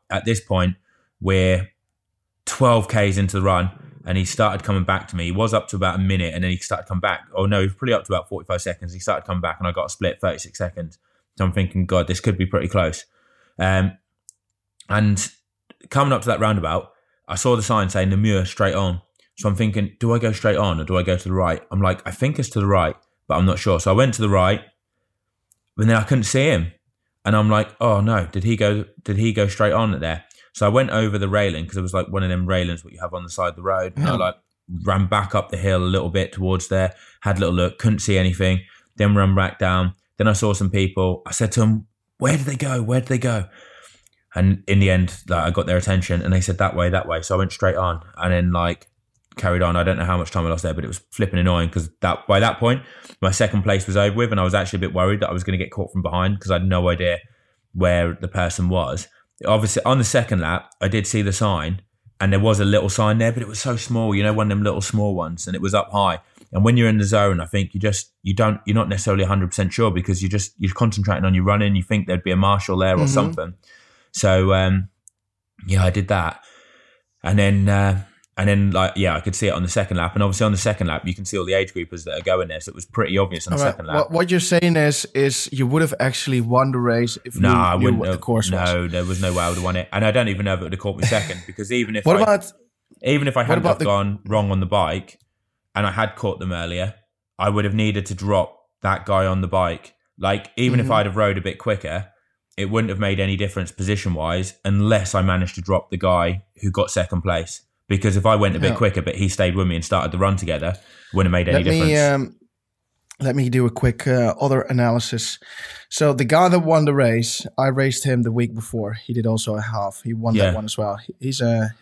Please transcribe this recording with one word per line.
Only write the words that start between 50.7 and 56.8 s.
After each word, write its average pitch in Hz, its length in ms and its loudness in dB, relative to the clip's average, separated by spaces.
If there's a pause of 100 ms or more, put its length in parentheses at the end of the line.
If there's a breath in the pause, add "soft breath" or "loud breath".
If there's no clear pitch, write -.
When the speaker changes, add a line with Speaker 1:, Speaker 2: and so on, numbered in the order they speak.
Speaker 1:
but 76 100 -6
it 64 40 -8
was - 140 -10 (100)
flipping 95 260 -2
annoying 87 320 2
'cause 80 220 -4 (100)
that, 90 260 -2
by 98 120 4
that 110 200 2
point, 123 220 0 (400 loud breath)
my 95 80 2
second 101 320 0
place 98 240 0
was 95 100 -4
over 101 200 2
with 117 160 0
and 101 80 0
I 92 40 2
was 90 120 0
actually 98 220 -2
a 92 100 -2
bit - 80 -6
worried 95 240 2
that 101 100 -2
I - 40 -6
was 90 100 -4
gonna 92 160 -2
get 95 120 -6
caught - 200 -8
from 92 100 -4
behind 92 380 -2
'cause 98 100 -12
I 92 60 2
had 87 120 0
no 90 220 2